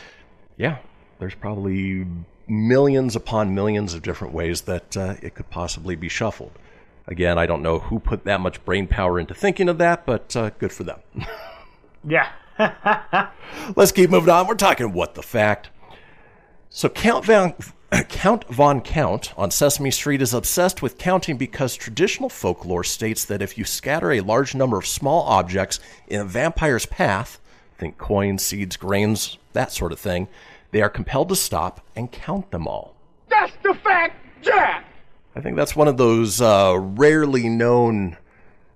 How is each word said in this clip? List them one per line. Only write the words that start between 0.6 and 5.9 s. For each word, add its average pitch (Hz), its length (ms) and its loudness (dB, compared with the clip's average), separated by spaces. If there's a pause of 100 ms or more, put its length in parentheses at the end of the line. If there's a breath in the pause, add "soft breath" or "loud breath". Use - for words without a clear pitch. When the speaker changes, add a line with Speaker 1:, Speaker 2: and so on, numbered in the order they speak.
Speaker 1:
there's 92 160 -8
probably 95 720 -4 (400)
millions 127 680 2
upon 107 380 -2
millions 104 400 -2
of 82 80 -10
different 82 320 -10
ways 85 280 -4
that, - 340 -8
uh, 95 260 -4
it - 140 -14
could - 140 -14
possibly 87 460 -8